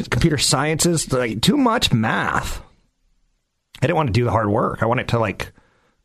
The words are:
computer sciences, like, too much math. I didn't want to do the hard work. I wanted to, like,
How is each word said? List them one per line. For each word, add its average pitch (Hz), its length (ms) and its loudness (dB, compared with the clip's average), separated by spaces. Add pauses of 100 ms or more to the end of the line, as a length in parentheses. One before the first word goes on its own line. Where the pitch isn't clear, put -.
computer 151 280 2
sciences, 151 720 0
like, 120 300 -2
too 240 160 2
much 247 340 2
math. 127 720 -2 (1200)
I 131 60 0
didn't 165 100 2
want 151 120 0
to 95 40 -2
do 120 120 2
the 120 60 0
hard 110 180 0
work. 110 340 0
I 110 40 0
wanted 117 220 0
to, 120 100 0
like, 104 340 -4 (520)